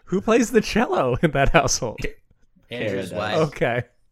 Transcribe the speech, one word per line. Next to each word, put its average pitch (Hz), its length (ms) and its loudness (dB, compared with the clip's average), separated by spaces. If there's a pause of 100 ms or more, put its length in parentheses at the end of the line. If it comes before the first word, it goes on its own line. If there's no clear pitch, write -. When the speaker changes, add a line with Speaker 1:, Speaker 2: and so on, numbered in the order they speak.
Speaker 1:
Who 185 140 -2
plays 226 300 2
the 214 100 4
cello 190 640 0
in 160 80 4
that 139 200 2
household? 127 500 2 (720)
Speaker 2:
Andrew's 117 180 -6
Speaker 3:
Kara 98 120 -4
does. 92 100 -10
Speaker 2:
wife. 104 240 -4 (140)
Speaker 1:
Okay. 123 320 -2 (300)